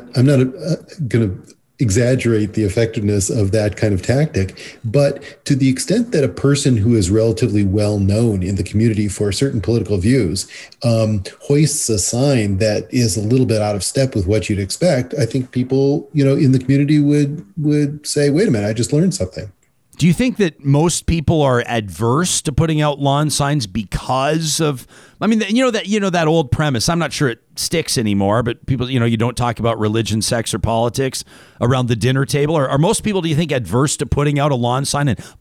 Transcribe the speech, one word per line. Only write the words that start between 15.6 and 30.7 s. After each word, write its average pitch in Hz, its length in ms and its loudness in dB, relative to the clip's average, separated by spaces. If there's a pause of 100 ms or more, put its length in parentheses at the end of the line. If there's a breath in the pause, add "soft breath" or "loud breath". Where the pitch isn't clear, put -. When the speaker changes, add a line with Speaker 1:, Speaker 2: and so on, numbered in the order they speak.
Speaker 1:
you 139 120 2
know, 135 100 4
in 135 160 4
the 131 80 4
community 143 400 2
would, 147 460 0 (120)
would 147 480 -2
say, 147 260 0
"Wait 190 160 2
a - 40 2
minute, 104 160 0
I 110 60 -2
just 120 180 -2
learned 165 220 2
something." - 380 -8 (460)
Speaker 2:
Do 143 80 0
you 170 80 4
think 247 240 -2
that 180 260 -2
most 147 440 0
people 160 340 0
are 127 240 2
adverse 117 800 -2
to 156 80 -4
putting 156 300 0
out 147 180 0
lawn 143 320 0
signs 143 340 -2
because 131 960 -4
of, 147 260 -2 (340 loud breath)
I 180 60 -4
mean, 220 240 2
you 240 140 2
know 254 80 2
that, 180 160 -4
you 208 120 0
know, 196 120 0
that 170 160 2
old 160 240 2
premise, 143 360 0
I'm 170 120 0
not 147 120 -4
sure 139 180 0
it 117 120 -8 (140)
sticks - 420 -4
anymore, 104 460 2
but 117 240 -6
people, 127 240 -2
you 127 80 0
know, 117 80 2
you 117 100 2
don't 120 180 -2
talk 120 240 -2
about 113 200 -2
religion, 107 420 0
sex, 117 320 -4
or 110 60 -2
politics 117 640 -2 (360 loud breath)